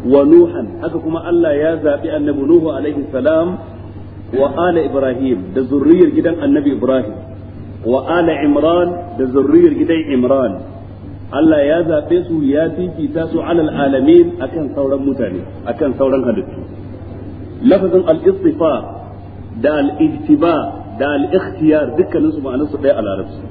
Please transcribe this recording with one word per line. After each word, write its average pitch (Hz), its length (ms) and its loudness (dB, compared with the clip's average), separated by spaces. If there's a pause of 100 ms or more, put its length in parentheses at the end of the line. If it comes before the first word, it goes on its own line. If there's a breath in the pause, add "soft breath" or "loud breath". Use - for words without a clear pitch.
Wa 135 240 6
Nuhan, 170 400 6 (160)
haka 160 160 -4
kuma 160 240 -6
Allah 165 320 2
ya 156 240 2
zabi 147 320 -2
Annabi 147 320 -2
Nuhu 160 320 4
alaihi 139 320 -6
salam 160 480 0 (800)
wa 139 160 2 (160)
ala 170 160 2
Ibrahim, 131 720 -2
da 135 80 0
zurriyar 147 480 4
gidan 165 320 0
Annabi 139 320 2
Ibrahim. 120 400 -2 (720)
Wa 131 160 0
ala 165 300 2 (100)
Imran, 160 460 2 (260)
da 127 160 -2
zurriyar 147 480 4
gidan 160 220 0 (100)
Imran. 123 420 2 (800)
Allah 156 320 2
ya 156 240 2
zabe 160 300 0 (100)
su, 160 160 -2
ya 143 260 2
fifita 165 640 -6
su 165 80 -2
alal 156 320 0
alamin, 139 720 4
akan 131 320 -6
sauran 139 320 0
mutane, 113 320 -4 (320)
akan - 240 -2
sauran 135 320 2
halittu. 101 320 -4 (1040)
Lafazin 180 400 4
al-istifa 165 680 2 (880)
da 147 160 4
al-ijtiba 151 760 2 (440)
da 135 160 0
al-ikhtiyar 151 800 2
dukkanin 156 400 0
su 143 80 -6
ma'anar 135 240 -2
su 143 100 -8
ɗaya 135 220 2
a - 20 -4
Larabci. 95 380 -6 (120)